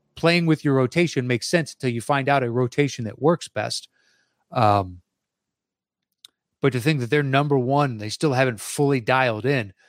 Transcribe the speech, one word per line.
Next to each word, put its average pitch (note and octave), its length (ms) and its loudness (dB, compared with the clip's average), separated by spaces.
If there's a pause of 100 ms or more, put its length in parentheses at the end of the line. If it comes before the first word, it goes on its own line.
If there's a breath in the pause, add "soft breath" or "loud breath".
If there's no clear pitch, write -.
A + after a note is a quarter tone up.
(160)
playing E3+ 300 2
with D#3 180 2
your C#3 120 2
rotation C3 500 0
makes B2 220 -2
sense E3 260 -6
until C3 160 -6
you A#2 120 -4
find C#3 280 -2
out C#3 140 2
a A#2+ 80 -4
rotation B2+ 540 -2
that G#2+ 160 -10
works D#3+ 260 0
best. - 400 -8 (640)
Um, G2+ 500 0 (1600)
but C3+ 120 2
to B2 80 -2
think D3 180 0
that A#2+ 100 -6
they're D3 140 2
number C#3 340 2
one, C3 400 0
they G#2 120 -8
still C#3+ 240 0
haven't B2+ 260 2
fully C#3 400 0
dialed A#2+ 460 0
in, B2 280 -2 (160)